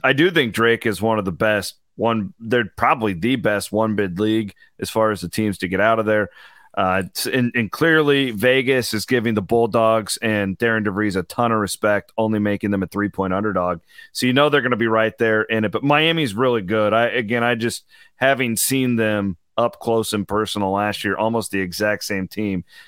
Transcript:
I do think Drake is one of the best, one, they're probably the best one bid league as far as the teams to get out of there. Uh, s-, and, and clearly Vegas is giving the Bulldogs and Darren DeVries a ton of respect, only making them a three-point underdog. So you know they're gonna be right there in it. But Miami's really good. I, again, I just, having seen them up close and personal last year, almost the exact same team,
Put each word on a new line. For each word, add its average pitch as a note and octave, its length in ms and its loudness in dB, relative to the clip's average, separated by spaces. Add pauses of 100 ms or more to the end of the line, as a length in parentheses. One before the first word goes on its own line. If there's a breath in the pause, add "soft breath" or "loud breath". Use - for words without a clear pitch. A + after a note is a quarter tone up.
I C3 100 4
do D#3 180 4
think C#3+ 240 0
Drake A#2 300 2
is G#2 160 -2
one A2 180 0
of G2+ 60 0
the F#2 80 -4
best, G#2 440 -2 (200)
one, A2 420 -2
they're A2+ 380 -2
probably A#2+ 380 0
the A2+ 220 0
best G#2 360 -2
one G#2+ 240 0
bid G2 240 -2
league A2 340 0 (240 soft breath)
as - 120 -8
far A2 200 2
as G2+ 120 -4
the F2 80 -6
teams G#2+ 280 -2
to F#2 100 -4
get F#2 120 -2
out A2+ 180 4
of A2 60 0
there. G#2+ 240 0 (480 loud breath)
Uh, F#2+ 280 0 (120)
s-, - 100 -6
and, A#2+ 280 0
and A2+ 180 -2
clearly C#3+ 600 2
Vegas B2+ 600 0
is G#2+ 140 -4
giving A#2 260 0
the G#2 80 0
Bulldogs A2+ 800 0
and G#2 400 -2
Darren A2+ 280 0
DeVries G2+ 300 -2
a F#2 60 -2
ton A#2 300 -2
of A2 80 2
respect, G#2 580 -2
only A2 200 0
making G#2 320 -2
them G2 120 0
a F2+ 40 -4
three-point G2 460 -2
underdog. F#2 480 -2 (320 loud breath)
So - 140 -2
you B2+ 80 2
know D3 160 4
they're C#3+ 100 2
gonna B2 160 0
be A2+ 100 0
right A2 300 2
there A2 260 2
in A2 220 0
it. G2 80 0
But A2 120 -2
Miami's D3+ 500 2
really A#2+ 280 0
good. G#2+ 300 0
I, A#2 140 4
again, A#2 360 -2
I A#2+ 120 2
just, A2+ 300 -4 (320 soft breath)
having B2+ 400 2
seen B2+ 400 0
them G#2+ 420 0 (180)
up A#2 220 0
close A2+ 340 -2
and G#2 160 -2
personal G#2 440 -2
last G2+ 300 -2
year, G2+ 140 -2
almost A2 340 -2
the G2 100 -2
exact G2 440 -2
same F#2+ 240 -6
team, G2 360 -4 (240 loud breath)